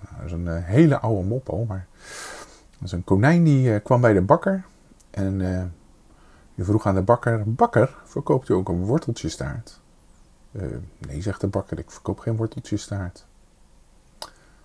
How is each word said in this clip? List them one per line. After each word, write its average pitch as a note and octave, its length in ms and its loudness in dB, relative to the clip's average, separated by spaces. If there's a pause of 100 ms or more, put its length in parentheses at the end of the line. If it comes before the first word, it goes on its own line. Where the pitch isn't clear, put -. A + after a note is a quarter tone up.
Nou, - 160 -18
dat - 100 -12
is F2 60 -8
een, E2+ 160 -6
eh, E2+ 160 -4
hele C3+ 340 4
oude G2+ 300 -2
mop B2 200 -4
al, A2+ 200 -4
maar F#2+ 180 -8 (840)
dat - 120 -18
is F2+ 100 -8
een E2+ 120 -4
konijn D3 400 4
die, C3 300 4
eh, G#2 100 -2
kwam B2 160 4
bij A#2 120 6
de F#2+ 80 6
bakker. F#3 440 2 (460)
En, F#2+ 440 -2
eh, F#2 80 -2 (920)
die F2+ 100 -6
vroeg G#2 220 0
aan F#2+ 80 2
de F#2+ 80 2
bakker: A2+ 440 2
"Bakker, B2 580 2
verkoopt - 440 -2
u G2 60 2
ook F#2 140 -2
een F2 160 -2
worteltjestaart?" A#2 960 -6 (720)
"Eh, G2+ 100 -10 (360)
nee," C#2+ 240 -10
zegt G2+ 180 -6
de - 60 -2
bakker, G2 320 -4
"ik - 120 -12
verkoop - 280 -8
geen A2+ 180 -4
worteltjestaart." G2+ 880 -8 (1400)